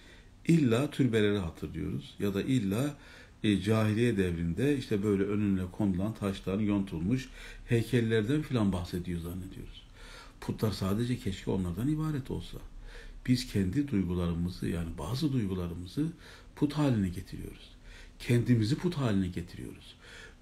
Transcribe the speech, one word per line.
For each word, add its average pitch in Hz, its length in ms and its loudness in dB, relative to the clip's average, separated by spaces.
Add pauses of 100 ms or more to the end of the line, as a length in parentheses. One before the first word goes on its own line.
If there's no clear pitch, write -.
(480)
illa 147 440 6
türbeleri 110 460 4
hatırlıyoruz 82 840 -6
ya 98 140 0
da 98 80 0
illa, 127 560 0 (460)
e, 101 180 4
cahiliye 107 560 4
devrinde 90 600 2
işte 107 260 0
böyle 101 200 4
önüne 104 380 2 (100)
konulan 98 420 0
taştan 98 460 -2
yontulmuş 101 720 0 (360)
heykellerden 113 760 2
filan 113 320 2
bahsediyor 87 480 -2
zannediyoruz. 92 640 -10 (580)
Putlar - 300 0
sadece 113 460 0
keşke 98 340 -4
onlardan 95 360 0
ibaret 156 440 -2
olsa. - 260 -6 (680)
Biz 123 200 2
kendi 98 400 2
duygularımızı, 87 800 0
yani 85 300 -2
bazı 131 360 -2
duygularımızı 90 720 -2 (480)
put 147 180 2
haline 123 360 2
getiriyoruz. - 600 -10 (500)
Kendimizi 117 560 4
put 175 200 -2
haline 104 320 2
getiriyoruz. - 680 -10 (460)